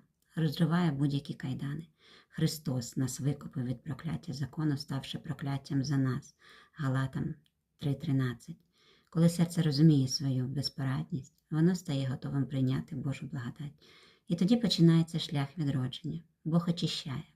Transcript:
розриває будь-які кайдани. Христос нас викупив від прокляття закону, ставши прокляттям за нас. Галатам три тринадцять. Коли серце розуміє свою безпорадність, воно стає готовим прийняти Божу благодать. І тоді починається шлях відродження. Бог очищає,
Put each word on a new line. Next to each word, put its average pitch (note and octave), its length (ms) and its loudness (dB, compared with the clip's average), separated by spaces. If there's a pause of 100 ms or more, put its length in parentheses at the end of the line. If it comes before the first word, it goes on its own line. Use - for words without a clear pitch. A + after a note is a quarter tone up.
(360)
розриває D#3+ 560 2
будь-які C#3 420 -2
кайдани. C#3+ 540 -8 (420)
Христос - 680 -2
нас C3 220 -2
викупив C3+ 460 -4
від B2+ 180 -6
прокляття D#3 500 -8
закону, D3 440 -2
ставши - 420 -8
прокляттям C#3 640 -4
за C#3 140 0
нас. C3+ 380 -2 (380)
Галатам C3+ 600 -4 (440)
три C#3 140 -2
тринадцять. C3+ 640 -2 (520)
Коли E3+ 200 4
серце E3+ 320 0
розуміє D3 460 6
свою C3 400 0
безпорадність, C3+ 880 -6 (180)
воно E3 240 4
стає C3+ 320 -4
готовим C#3 380 -2
прийняти C3 500 -2
Божу C3 320 -6
благодать. C#3 460 -8 (540)
І E3+ 80 0
тоді G3+ 220 4
починається E3 640 6
шлях C#3+ 380 -4
відродження. C#3 640 -2 (240)
Бог E3+ 240 2
очищає, D3+ 540 -4 (120)